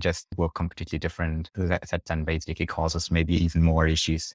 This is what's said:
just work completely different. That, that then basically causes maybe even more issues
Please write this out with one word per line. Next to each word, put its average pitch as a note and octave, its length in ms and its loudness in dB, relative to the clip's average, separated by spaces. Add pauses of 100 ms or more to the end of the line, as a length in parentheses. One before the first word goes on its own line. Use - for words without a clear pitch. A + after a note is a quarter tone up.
just - 340 -2
work E2+ 180 0
completely E2+ 460 -4
different. E2 560 -4
That, F2+ 340 -2
that E2+ 180 -4
then D#2 180 -2
basically E2 400 -2
causes E2 440 -2
maybe E2 320 2
even E2+ 220 4
more D#2+ 240 6
issues D#2+ 480 0